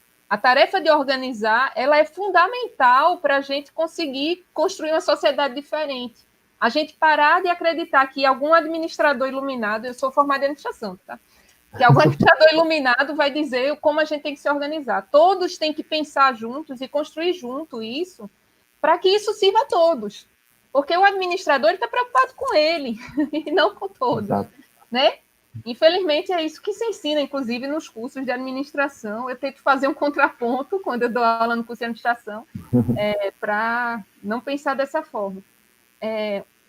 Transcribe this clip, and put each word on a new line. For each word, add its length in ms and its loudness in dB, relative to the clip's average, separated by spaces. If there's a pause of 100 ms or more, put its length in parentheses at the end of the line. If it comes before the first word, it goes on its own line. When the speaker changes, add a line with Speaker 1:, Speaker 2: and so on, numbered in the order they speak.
(320)
Speaker 1:
A 60 0
tarefa 420 4
de 100 -2
organizar, 840 0
ela 220 2
é 80 4
fundamental 1120 2
pra 240 0
gente 300 -6
conseguir 840 -4
construir 380 -2
uma 100 0
sociedade 540 0
diferente. 680 -8 (380)
A 100 2
gente 240 -4
parar 480 4
de 80 -2
acreditar 580 0
que 180 -4
algum 280 2
administrador 720 0
iluminado, 580 -6
eu 80 -8
sou 160 -4
formada 340 0
em 20 2
administração, 600 -8
tá? 140 -16 (560)
Que 80 -2
algum 160 8
<laughs> 0 -
administrador 540 6
iluminado 600 2
vai 160 2
dizer 520 -2
como 180 2
a 60 2
gente 160 -6
tem 120 -6
que 60 -16
se 100 -4
organizar. 600 -4
Todos 460 4
têm 160 -2
que 100 -10
pensar 500 0
juntos 460 -10
e 80 -10
construir 460 -4
junto 500 -10
isso, 460 -10 (500)
pra 180 2
que 120 2
isso 240 0
sirva 300 4
a 20 -4
todos. 600 0 (460)
Porque 240 0
o 80 4
administrador, 680 2
ele 60 0
tá 120 -6
preocupado 460 0
com 200 -2
ele, 420 0 (180)
<laughs> 180 -2
e 180 -4
não 240 2
com 140 -10
todos, 400 -4
Speaker 2:
Exato. 200 -2 (400)
Speaker 1:
né? 260 0 (500)
Infelizmente, 640 2
é 120 0
isso 180 -8
que 100 -6
se 140 -4
ensina, 340 -2
inclusive, 480 -4
nos 220 -6
cursos 340 -12
de 80 -4
administração. 1000 -6
Eu 60 -8
tento 260 -10
fazer 260 0
um 60 -2
contraponto 840 -2
quando 240 -4
eu 60 0
dou 140 0
aula 320 0
no 80 -4
curso 160 -14
de 60 -8
administração, 600 -6 (260)
Speaker 2:
<laughs> 260 0
Speaker 1:
é, 420 -2
pra 640 -4 (200)
não 160 -6
pensar 360 -4
dessa 280 -4
forma. 380 -8 (580)
É, 440 -6 (260)